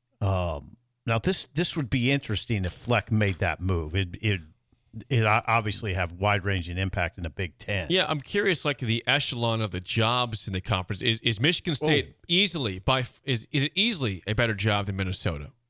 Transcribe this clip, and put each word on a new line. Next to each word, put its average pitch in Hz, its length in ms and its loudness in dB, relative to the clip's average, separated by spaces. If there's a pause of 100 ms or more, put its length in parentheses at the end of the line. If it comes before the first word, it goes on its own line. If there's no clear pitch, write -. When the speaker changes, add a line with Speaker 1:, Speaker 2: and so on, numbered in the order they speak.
(200)
Speaker 1:
Um, 90 560 -2 (300)
now 113 120 2
this, 185 360 -2
this 170 220 0
would 139 140 -2
be 123 200 2
interesting 110 540 0
if 90 80 -4
Fleck - 380 0
made 104 280 2
that 85 220 -2
move. 85 340 0
It, 95 140 0 (120)
it, 101 200 0 (680)
it 117 140 4
o-, 107 220 4
obviously 107 480 0
have 87 180 0
wide-ranging 92 680 0
impact 92 400 -2
in 90 60 -6
the 80 60 -4
Big 90 280 -6
Ten. 101 320 -4
Speaker 2:
Yeah, 175 180 2
I'm 151 120 -2
curious, 202 440 0
like, 147 140 -2
the 113 280 0
echelon 117 540 0
of 107 100 -2
the 92 100 -4
jobs 113 680 0
in 101 80 -4
the 92 60 -2
conference. 95 420 -2
Is, 113 180 0
is 110 200 0
Michigan 160 340 0
State 151 440 0
Speaker 1:
Oh. - 100 -20
Speaker 2:
easily 165 500 0
by 131 220 0
f-, - 240 -8
is, 117 280 -2
is 139 120 2
it 151 100 -2
easily 147 520 0
a 101 80 -2
better 113 200 2
job 101 320 2
than 98 100 -4
Minnesota? 92 540 -4 (200)